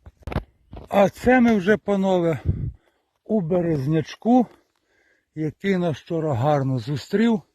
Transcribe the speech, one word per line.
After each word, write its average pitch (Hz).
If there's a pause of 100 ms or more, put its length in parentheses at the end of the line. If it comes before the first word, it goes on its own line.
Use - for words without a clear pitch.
(880)
А 196
це 247
ми 233
вже, 202
панове, 185 (840)
у 220
березнячку, 165 (880)
який 156
нас 175
вчора 156
гарно 135
зустрів. 190 (120)